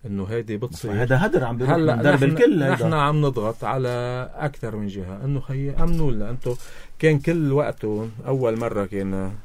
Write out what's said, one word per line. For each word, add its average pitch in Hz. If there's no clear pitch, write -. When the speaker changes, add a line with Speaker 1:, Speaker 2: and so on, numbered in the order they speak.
Speaker 1:
إنه 98
هيدي 110
Speaker 2:
بس 120
Speaker 1:
بتصير. 104
Speaker 2:
هذا 131
هدر -
عم 120
بيروح 131
Speaker 1:
هلأ 156
Speaker 2:
من 113
درب -
Speaker 1:
نحن، 131
Speaker 2:
الكل 160
هيدا. 135
Speaker 1:
نحن 117
عم 151
نضغط 120
على 127
أكثر 120
من 104
جهة، 98
إنه 139
خيي 139
أمنوا 160
لنا. 107
أنتو 123
كان 156
كل 160
وقتهم 110
أول 127
مرة 110
كان 95